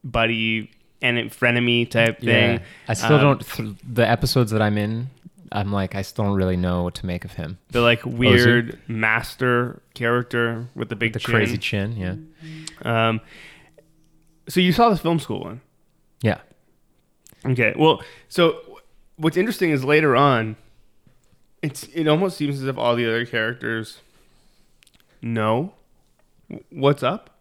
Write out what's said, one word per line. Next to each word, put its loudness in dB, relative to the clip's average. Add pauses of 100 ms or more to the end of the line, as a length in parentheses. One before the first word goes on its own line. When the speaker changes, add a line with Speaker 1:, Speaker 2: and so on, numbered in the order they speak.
Speaker 1:
buddy 0 (300)
and 0 (120)
frenemy 2
type 2
Speaker 2:
Yeah. 0
Speaker 1:
thing. 4 (280)
Speaker 2:
I -2
still 4
Speaker 1:
Um, 6
Speaker 2:
don't, 4
th-, -8 (160)
the 2
episodes 2
that 0
I'm 2
in -4 (460)
I'm -4
like, -2
I -4
still -4
don't 2
really 2
know 0
what -6
to -10
make -6
of -14
him. -10 (100)
Speaker 1:
The, 0
like, 2
Speaker 2:
Ozu? -8
Speaker 1:
weird 4
master -2 (120)
character -4
with -8
the -8
big -4
Speaker 2:
The -6
Speaker 1:
chin. -2
Speaker 2:
crazy 0
chin, -4
yeah. -6 (920)
Speaker 1:
Um, -2 (1300)
so 0
you 4
saw 6
the 2
film 0
school -8
one? -14 (600)
Speaker 2:
Yeah. 0 (1040)
Speaker 1:
Okay. 2
Well, 4 (280)
so 0 (380)
what's 0
interesting 0
is 0
later 4
on, 2 (1040)
it's, -8 (100)
it -2
almost 2
seems -4
as -4
if -4
all 2
the 0
other 0
characters -4 (1200)
know -2 (760)
w-, -14
what's 2
up. -4 (120)